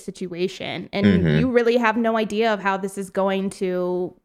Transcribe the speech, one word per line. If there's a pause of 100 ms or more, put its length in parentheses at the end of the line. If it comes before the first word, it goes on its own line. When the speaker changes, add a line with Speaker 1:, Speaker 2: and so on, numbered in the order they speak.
Speaker 1:
situation
and
Speaker 2:
Mm-hmm.
Speaker 1:
you
really
have
no
idea
of
how
this
is
going
to, (100)